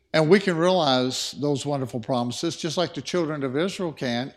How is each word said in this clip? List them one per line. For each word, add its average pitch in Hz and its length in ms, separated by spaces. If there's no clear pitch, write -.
And 156 160
we 196 100
can 185 180
realize 147 840
those 139 260
wonderful 131 320
promises 123 580
just 160 200
like 170 180
the 139 80
children 156 400
of 131 140
Israel 175 360
can 123 440